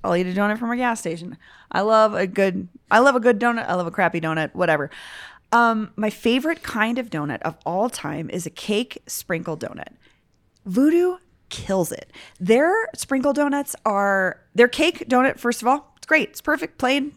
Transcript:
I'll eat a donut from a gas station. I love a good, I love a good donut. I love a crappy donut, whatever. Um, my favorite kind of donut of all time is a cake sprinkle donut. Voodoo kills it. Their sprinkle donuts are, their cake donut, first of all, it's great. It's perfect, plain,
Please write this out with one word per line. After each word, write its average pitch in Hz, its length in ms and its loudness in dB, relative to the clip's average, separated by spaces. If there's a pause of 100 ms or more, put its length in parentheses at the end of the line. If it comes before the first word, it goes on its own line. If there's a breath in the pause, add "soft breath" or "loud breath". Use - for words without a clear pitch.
I'll 185 100 0
eat 180 140 0
a 180 40 -4
donut 208 260 0
from 233 120 -6
a 240 60 -4
gas 240 240 -2
station. 170 360 -8 (360 soft breath)
I - 80 -2
love 214 340 4
a 185 140 -2
good, 190 400 0 (200)
I 220 120 6
love 269 160 6
a 247 40 0
good 220 200 4
donut. 233 280 -2
I 180 60 0
love 180 140 -2
a - 20 -8
crappy 170 300 0
donut, 160 340 -2
whatever. 156 360 0 (600 loud breath)
Um, 226 460 2
my 214 140 0
favorite 262 520 0
kind 233 360 -2
of 240 120 -6
donut 147 300 -4
of 160 240 -6
all 190 240 0
time 151 420 -8
is 175 160 -6
a - 40 -10
cake - 560 -6
sprinkle 165 500 -6
donut. - 380 -12 (720)
Voodoo 320 500 2 (340)
kills 190 420 -2
it. - 200 -14 (280 loud breath)
Their 294 540 4
sprinkle 269 380 -2
donuts 285 420 -2 (100)
are, 196 560 0 (140)
their 240 140 6
cake 302 400 -2
donut, 254 300 2
first 240 240 -4
of 220 60 -2
all, 285 280 0
it's - 100 -20
great. 311 240 2
It's - 100 -18
perfect, 311 380 -4
plain, 277 380 0